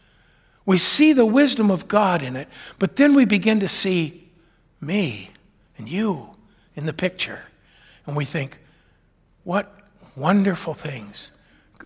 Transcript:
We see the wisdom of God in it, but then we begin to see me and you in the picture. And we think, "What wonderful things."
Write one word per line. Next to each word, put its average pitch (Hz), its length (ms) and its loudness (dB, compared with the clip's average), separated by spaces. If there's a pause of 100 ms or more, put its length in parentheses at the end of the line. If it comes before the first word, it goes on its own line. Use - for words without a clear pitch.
(640)
We 185 120 4
see 302 360 4
the 254 120 4
wisdom 220 460 2
of 180 160 -4
God 190 340 0
in 127 140 -8
it, 139 140 -10 (280)
but - 200 -4
then 285 160 4
we 277 100 6
begin 208 380 2
to 190 80 -2
see 175 600 -2 (520)
me 151 500 -6 (460)
and 113 100 -16
you 175 440 -6 (440)
in 147 100 -10
the 156 60 -4
picture. - 540 -8 (600)
And 147 120 -8
we 147 80 -4
think, 135 340 -8 (840)
"What 190 280 -4 (440)
wonderful 175 560 0
things." 117 580 -14 (540)